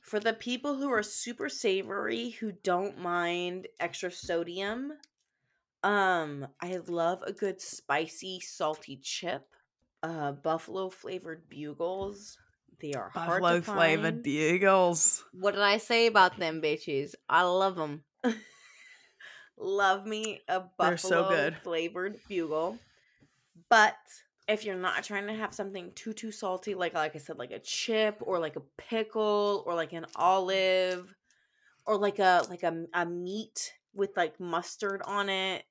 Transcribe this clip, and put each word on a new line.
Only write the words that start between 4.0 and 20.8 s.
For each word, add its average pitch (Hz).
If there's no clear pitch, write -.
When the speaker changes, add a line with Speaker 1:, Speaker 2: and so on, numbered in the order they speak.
Speaker 1:
sodium, 196
um, 175
I 180
love 170
a -
good 190
spicy, 165
salty 151
chip. -
Uh, 160
buffalo 165
flavored 170
Bugles. 180
They 143
are 110
hard 175
Speaker 2:
Buffalo -
Speaker 1:
to 170
Speaker 2:
flavored 160
Speaker 1:
find. -
Speaker 2:
Bugles. 175
Speaker 1:
What 190
did 202
I 202
say 233
about 196
them 160
bitches? 151
I 165
love 185
'em. 151
<laughs> 240
Love 196
me 214
a 185
Speaker 2:
They're 170